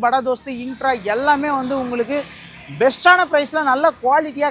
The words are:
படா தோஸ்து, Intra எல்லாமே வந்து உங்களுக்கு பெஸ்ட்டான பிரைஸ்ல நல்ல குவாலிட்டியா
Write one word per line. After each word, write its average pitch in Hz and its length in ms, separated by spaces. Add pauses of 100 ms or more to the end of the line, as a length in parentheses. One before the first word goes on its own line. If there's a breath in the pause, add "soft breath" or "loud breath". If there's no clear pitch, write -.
படா 240 240
தோஸ்து, 254 240 (140)
Intra 262 280 (220)
எல்லாமே 285 360 (100)
வந்து 254 140 (100)
உங்களுக்கு 240 340 (640)
பெஸ்ட்டான 349 500
பிரைஸ்ல 302 380
நல்ல 294 220 (100)
குவாலிட்டியா 285 480